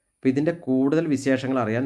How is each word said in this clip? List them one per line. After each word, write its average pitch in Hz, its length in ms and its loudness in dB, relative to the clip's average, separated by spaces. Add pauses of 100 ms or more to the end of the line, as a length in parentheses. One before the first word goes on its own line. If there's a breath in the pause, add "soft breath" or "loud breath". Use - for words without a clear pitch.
(180)
അപ്പം 131 160 0
ഇതിൻ്റെ 151 200 0 (140)
കൂടുതൽ 139 380 2 (100)
വിശേഷങ്ങൾ 131 480 0
അറിയാൻ 113 220 -2